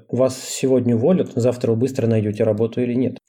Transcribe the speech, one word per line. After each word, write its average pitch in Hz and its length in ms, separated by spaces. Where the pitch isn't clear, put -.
вас 127 340
сегодня 127 520
уволят, 143 400
завтра 120 360
вы 113 60
быстро 117 300
найдёте 107 360
работу 110 380
или 120 120
нет. 127 240